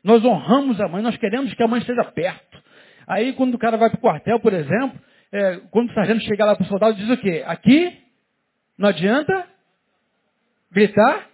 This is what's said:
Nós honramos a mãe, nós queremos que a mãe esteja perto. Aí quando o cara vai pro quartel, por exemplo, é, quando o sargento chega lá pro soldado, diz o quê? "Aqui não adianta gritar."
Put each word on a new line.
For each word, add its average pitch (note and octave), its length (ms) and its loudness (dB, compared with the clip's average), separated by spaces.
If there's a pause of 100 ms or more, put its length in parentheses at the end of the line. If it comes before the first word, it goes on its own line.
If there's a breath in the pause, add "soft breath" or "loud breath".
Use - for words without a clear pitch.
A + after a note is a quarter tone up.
Nós A3 220 4
honramos A3 560 0
a F#3+ 60 -2
mãe, F3 160 -6
nós A#3 140 -4
queremos A3 360 -6
que - 80 -6
a A#3 60 2
mãe A#3 120 -2
esteja A#3+ 260 -4
perto. - 560 -10 (440 soft breath)
Aí A3+ 280 -4
quando B3+ 200 -2
o A3+ 60 -6
cara A3+ 180 -2
vai A3 120 4
pro - 100 -4
quartel, G#3 400 0
por A3+ 120 2
exemplo, F#3 480 -2 (320 soft breath)
é, G3 260 -2 (120)
quando A#3 220 0
o - 20 -20
sargento G#3 280 0
chega G#3 220 -2
lá G#3 120 4
pro F#3+ 100 -2
soldado, G#3 300 0
diz G3+ 140 -8
o B3+ 80 2
quê? F3 280 -4
"Aqui D#4 500 2 (840)
não G3+ 120 2
adianta C4+ 560 -2 (1300)
gritar." G#3 640 2